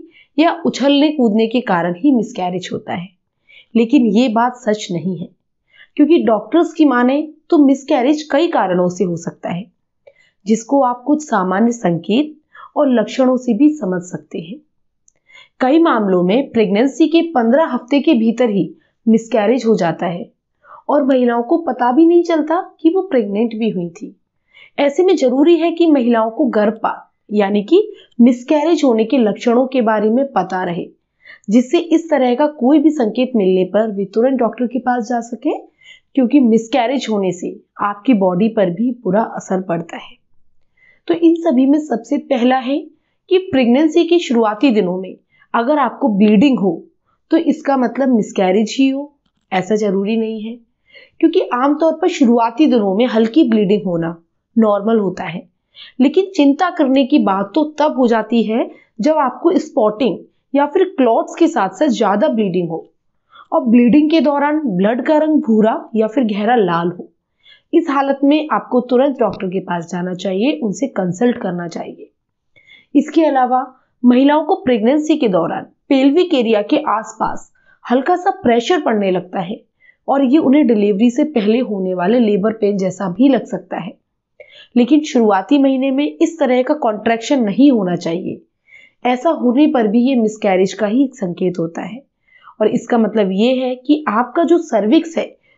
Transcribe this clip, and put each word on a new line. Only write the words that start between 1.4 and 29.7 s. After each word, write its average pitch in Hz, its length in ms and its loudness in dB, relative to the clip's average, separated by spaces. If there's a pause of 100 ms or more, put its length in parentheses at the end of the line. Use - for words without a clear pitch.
के 233 160 -2
कारण 175 340 -2
ही 294 160 2
मिसकैरेज 180 600 -4
होता - 220 -8
है, 180 140 -10 (680)
लेकिन 233 340 2
ये 226 220 2
बात 240 280 0
सच 208 340 -4
नहीं 170 260 -6
है, 165 100 -12 (680)
क्योंकि 294 280 4
डॉक्टर्स 240 480 0
की 311 120 2
माने 254 380 2 (280)
तो 339 80 4
मिसकैरेज 277 720 2
कई 320 160 2
कारणों 185 400 0
से 180 160 -4
हो 175 140 -4
सकता - 340 -10
है, 180 180 -10 (760)
जिसको 247 360 0
आप 247 240 -2
कुछ 302 180 0
सामान्य 196 480 0
संकेत 202 640 -2 (400)
और 294 140 2
लक्षणों 254 460 0
से 247 180 -2
भी 285 160 4
समझ 185 320 -4
सकते - 380 -14
हैं। 190 200 -14 (1000)
कई 262 180 2
मामलों 214 440 2
में 185 280 0
प्रेगनेंसी 226 580 0
के 330 120 2 (120)
पन्द्रह 254 340 2
हफ्ते 262 340 -2
के 330 140 2
भीतर 226 360 0
ही 196 140 0 (420)
मिसकैरेज 226 600 2
हो 220 100 2
जाता 175 300 -4
है 170 240 -8 (580)
और 285 160 0
महिलाओं 247 380 0
को 330 160 0
पता 254 340 -4
भी 320 140 4
नहीं 339 160 4
चलता 330 380 -2 (200)
कि 320 100 2
वो 370 120 0
प्रेग्नेंट 226 520 -2
भी 220 160 -2
हुई 175 200 -6
थी। - 240 -18 (640)
ऐसे 285 240 0
में 370 140 4
जरूरी 277 400 2
है 330 160 0
कि 330 140 0
महिलाओं 240 440 2
को 294 180 -2
गर्भपात 214 600 -2 (220)
यानी 208 320 0
कि 330 200 4 (380)
मिसकैरेज 294 640 2
होने 226 200 2
के 262 140 0
लक्षणों 233 480 0
के 254 160 -2